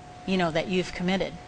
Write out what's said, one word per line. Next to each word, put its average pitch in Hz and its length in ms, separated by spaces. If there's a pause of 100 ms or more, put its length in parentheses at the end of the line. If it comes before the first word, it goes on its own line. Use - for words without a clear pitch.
(260)
you 190 100
know, 175 160
that 156 160
you've 185 240
committed, 180 400 (160)